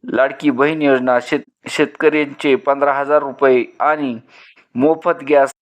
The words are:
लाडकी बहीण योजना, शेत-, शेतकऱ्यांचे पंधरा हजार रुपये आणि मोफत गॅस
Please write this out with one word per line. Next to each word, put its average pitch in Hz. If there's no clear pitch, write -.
लाडकी 139
बहीण 147
योजना, 127
शेत-, -
शेतकऱ्यांचे 147
पंधरा 139
हजार 143
रुपये 131
आणि 139
मोफत 160
गॅस 139